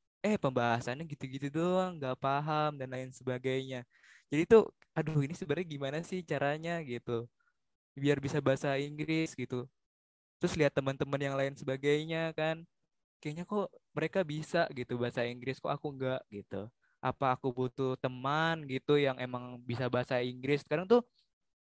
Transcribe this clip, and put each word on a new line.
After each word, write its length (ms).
Eh, 120
pembahasannya 720
gitu-gitu 440
doang, 480
nggak 200
paham 600
dan 120
lain 200
sebagainya. 720
Jadi 160
tuh, 140
"Aduh, 280
ini 120
sebenarnya 320
gimana 360
sih 220
caranya?" 580
gitu. 400
"Biar 260
bisa 220
bahasa 360
Inggris," 560
gitu. 300
Terus 200
lihat 160
teman-teman 440
yang 180
lain 180
sebagainya 800
kan. 280
"Kayaknya 260
kok 200
mereka 300
bisa 480
gitu 260
bahasa 280
Inggris, 340
kok 100
aku 240
nggak?" 240
gitu. 360
"Apa 360
aku 180
butuh 460
teman 680
gitu 320
yang 200
emang 440
bisa 280
bahasa 320
Inggris?" 420
Sekarang 220
tuh 140